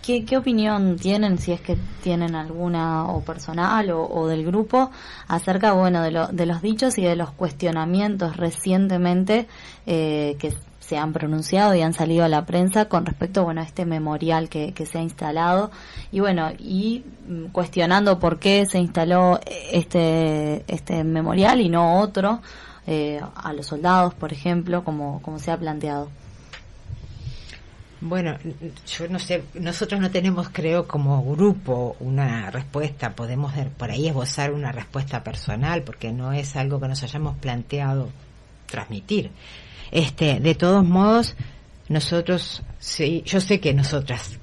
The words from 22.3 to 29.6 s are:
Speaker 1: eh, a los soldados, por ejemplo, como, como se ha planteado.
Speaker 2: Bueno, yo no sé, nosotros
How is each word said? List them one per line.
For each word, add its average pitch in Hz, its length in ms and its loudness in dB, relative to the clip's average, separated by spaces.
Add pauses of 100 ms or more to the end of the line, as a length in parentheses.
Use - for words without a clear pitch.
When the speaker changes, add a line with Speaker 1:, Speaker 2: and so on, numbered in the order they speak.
Speaker 1:
eh, 147 340 -2 (140)
a 156 180 -8
los 143 140 -10
soldados, 180 480 4
por 156 180 -6
ejemplo, 175 500 -2
como, 143 380 -6
como 156 160 -10
se 165 140 -6
ha 165 80 -2
planteado. 147 500 -6 (1900)
Speaker 2:
Bueno, 165 360 -4 (600)
yo 170 120 -8
no 185 100 -4
sé, 175 240 -2 (100)
nosotros 180 480 -4